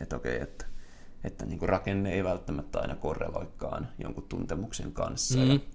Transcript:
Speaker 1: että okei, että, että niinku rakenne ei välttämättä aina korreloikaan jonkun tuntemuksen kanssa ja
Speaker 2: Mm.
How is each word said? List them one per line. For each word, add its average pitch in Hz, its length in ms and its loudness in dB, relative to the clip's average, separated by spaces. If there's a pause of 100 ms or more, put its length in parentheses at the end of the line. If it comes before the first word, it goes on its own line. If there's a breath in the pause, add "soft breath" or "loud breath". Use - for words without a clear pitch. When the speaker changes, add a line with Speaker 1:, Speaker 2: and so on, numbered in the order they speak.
Speaker 1:
että - 140 -4
okei, 60 260 0
että, - 240 -6 (580 soft breath)
että - 220 -4
niinku 85 220 0
rakenne 98 460 4
ei 98 100 4
välttämättä - 560 0
aina 67 160 0
korreloikaan - 920 -2 (120)
jonkun - 300 -6
tuntemuksen 87 640 -2
kanssa - 480 2
ja 131 140 8
Speaker 2:
Mm. 143 60 8 (160)